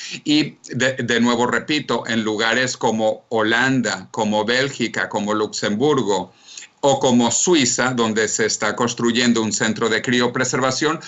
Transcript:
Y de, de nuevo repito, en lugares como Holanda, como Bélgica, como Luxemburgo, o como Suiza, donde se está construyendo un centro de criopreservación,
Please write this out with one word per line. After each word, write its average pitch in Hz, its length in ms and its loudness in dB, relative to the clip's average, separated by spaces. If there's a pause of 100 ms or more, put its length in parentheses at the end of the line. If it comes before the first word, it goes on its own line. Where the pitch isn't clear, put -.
(240)
Y 151 340 0 (120)
de, 127 240 0
de 120 280 0
nuevo 120 260 4
repito, 123 600 -2
en 113 160 -2
lugares 113 520 0
como 110 540 -2
Holanda, 113 840 0
como 107 340 0
Bélgica, 120 640 -2
como 104 240 -2
Luxemburgo, 107 1000 0 (480)
o 135 180 4
como 120 300 4
Suiza, 131 640 2
donde 110 360 0
se - 160 0
está 107 300 -2
construyendo 117 640 0
un 107 100 0
centro 110 380 0
de 110 120 0
criopreservación, 127 1080 0